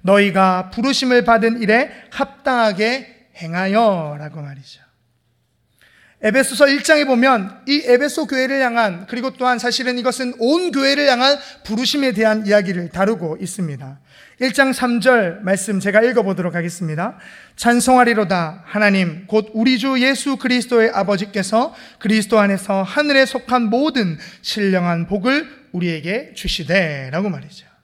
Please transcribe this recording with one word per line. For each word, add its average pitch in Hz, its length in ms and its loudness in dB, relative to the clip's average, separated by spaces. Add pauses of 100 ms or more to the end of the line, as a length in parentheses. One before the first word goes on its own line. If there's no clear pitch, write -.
"너희가 190 680 2
부르심을 247 540 0
받은 226 380 2
일에 226 280 2 (200)
합당하게 240 1300 -4
행하여"라고 165 1040 -2
말이죠. 139 400 -18 (1400)
에베소서 262 460 2
일 277 160 0
장에 302 220 4
보면 247 640 2
이 294 180 2
에베소 269 400 2
교회를 269 340 -2
향한, 226 460 -2
그리고 247 280 -6
또한 247 260 0
사실은 247 380 -4
이것은 247 420 -4
온 320 320 0
교회를 277 360 2
향한 262 300 2 (260)
부르심에 254 480 -2
대한 214 320 0
이야기를 190 440 0
다루고 175 520 -4
있습니다. 143 600 -10 (400)
일 247 120 0
장 269 200 2
삼 240 280 -2
절 202 420 2
말씀 190 360 -2
제가 202 240 2
읽어보도록 190 520 0
하겠습니다. 170 640 -6 (380)
"찬송하리로다 226 1120 2
하나님 190 600 0
곧 214 260 0
우리 240 260 2
주 262 220 0
예수 269 360 0
그리스도의 240 540 2
아버지께서 202 840 -2 (240)
그리스도 214 400 2
안에서 196 440 0
하늘에 269 440 2
속한 247 380 -2
모든 226 520 0 (260)
신령한 175 640 -2
복을 247 520 -2 (140)
우리에게 175 640 -4
주시되"라고 165 960 -4
말이죠. - 360 -12 (180)